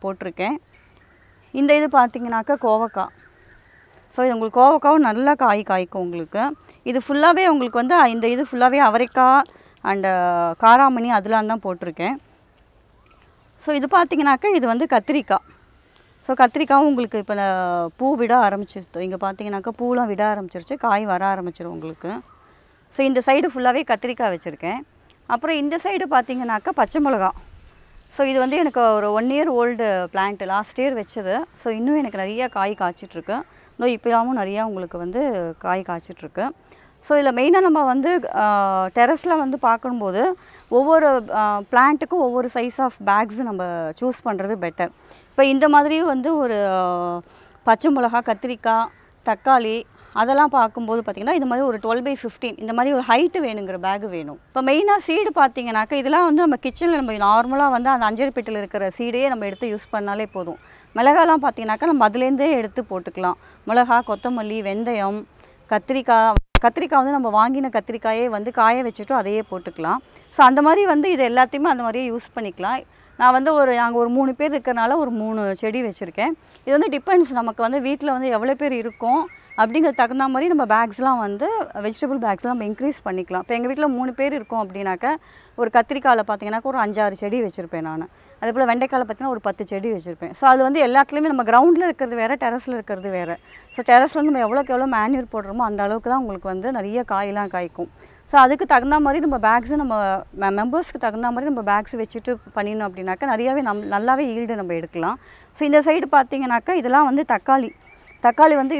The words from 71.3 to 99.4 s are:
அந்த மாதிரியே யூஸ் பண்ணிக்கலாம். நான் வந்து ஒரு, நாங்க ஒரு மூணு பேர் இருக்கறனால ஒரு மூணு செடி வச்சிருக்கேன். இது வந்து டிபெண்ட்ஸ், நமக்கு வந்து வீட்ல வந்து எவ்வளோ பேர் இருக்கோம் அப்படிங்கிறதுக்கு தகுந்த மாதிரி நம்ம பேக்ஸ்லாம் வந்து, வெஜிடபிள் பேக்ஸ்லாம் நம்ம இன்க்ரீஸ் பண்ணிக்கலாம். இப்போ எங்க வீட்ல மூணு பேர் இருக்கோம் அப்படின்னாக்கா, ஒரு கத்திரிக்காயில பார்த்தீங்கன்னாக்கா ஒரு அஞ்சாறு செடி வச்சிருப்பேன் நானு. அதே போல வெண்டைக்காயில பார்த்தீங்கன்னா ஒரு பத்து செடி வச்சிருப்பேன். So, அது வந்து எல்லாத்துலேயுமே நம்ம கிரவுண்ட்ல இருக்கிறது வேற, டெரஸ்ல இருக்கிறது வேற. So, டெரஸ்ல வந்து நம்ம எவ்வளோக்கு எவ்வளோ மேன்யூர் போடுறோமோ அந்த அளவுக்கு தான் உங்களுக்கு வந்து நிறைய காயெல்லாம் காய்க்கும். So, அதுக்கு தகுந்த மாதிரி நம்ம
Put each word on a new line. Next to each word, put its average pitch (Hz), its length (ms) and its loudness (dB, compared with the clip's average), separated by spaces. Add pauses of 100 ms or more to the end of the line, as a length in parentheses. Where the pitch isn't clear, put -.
அந்த 247 100 -2
மாதிரியே 233 280 -4
யூஸ் 233 240 -8
பண்ணிக்கலாம். 214 480 -6 (340)
நான் 247 140 6
வந்து 269 220 2
ஒரு, 262 220 4
நாங்க 233 220 0
ஒரு 240 120 2
மூணு 262 260 0
பேர் 294 160 -2
இருக்கறனால 247 440 0
ஒரு 302 140 0
மூணு 214 460 -4
செடி 220 280 -4
வச்சிருக்கேன். 208 500 -4 (320)
இது 277 120 4
வந்து 330 200 2
டிபெண்ட்ஸ், 339 340 2
நமக்கு 233 300 -4
வந்து 254 200 0
வீட்ல 277 300 -2
வந்து 262 160 -2
எவ்வளோ 240 260 0
பேர் 277 200 -2
இருக்கோம் 240 560 -2 (280)
அப்படிங்கிறதுக்கு 262 460 2
தகுந்த 262 240 0
மாதிரி 269 260 0
நம்ம 233 320 2
பேக்ஸ்லாம் 247 320 -2
வந்து, 214 320 -4 (240)
வெஜிடபிள் 226 520 -6
பேக்ஸ்லாம் 220 280 -4
நம்ம 233 100 -6
இன்க்ரீஸ் 233 420 -6
பண்ணிக்கலாம். 185 400 -6
இப்போ 240 120 -4
எங்க 240 100 -4
வீட்ல 277 200 -2
மூணு 254 260 -4
பேர் 269 200 -2
இருக்கோம் 226 300 -6
அப்படின்னாக்கா, 196 480 -4 (440)
ஒரு 220 180 -2
கத்திரிக்காயில 247 540 2
பார்த்தீங்கன்னாக்கா 214 440 -6
ஒரு 269 80 -2
அஞ்சாறு 208 320 -2
செடி 208 320 -4
வச்சிருப்பேன் 170 380 -8
நானு. 160 260 -8 (320)
அதே 226 120 -4
போல 254 140 0
வெண்டைக்காயில 254 420 0
பார்த்தீங்கன்னா 254 280 -6
ஒரு 214 60 -10
பத்து 196 260 -6
செடி 202 240 -6
வச்சிருப்பேன். 170 400 -10
So, - 180 4
அது 262 140 6
வந்து 277 240 4
எல்லாத்துலேயுமே 285 460 2
நம்ம 254 100 0
கிரவுண்ட்ல 294 400 6
இருக்கிறது 262 320 -2
வேற, 233 200 -2
டெரஸ்ல 254 440 -4
இருக்கிறது 202 300 -8
வேற. 175 280 -6 (380)
So, 247 120 -6
டெரஸ்ல 262 320 6
வந்து 302 120 2
நம்ம 262 160 0
எவ்வளோக்கு 262 280 -2
எவ்வளோ 254 120 0 (100)
மேன்யூர் 247 360 -2
போடுறோமோ 214 360 -6
அந்த 202 140 -4
அளவுக்கு 214 260 -4
தான் 262 100 0
உங்களுக்கு 202 280 -8
வந்து 190 240 -6
நிறைய 226 360 -6
காயெல்லாம் 202 480 -4
காய்க்கும். 180 340 -8 (360)
So, 285 160 4
அதுக்கு 277 240 4
தகுந்த 277 340 2
மாதிரி 294 260 0
நம்ம 277 120 0 (100)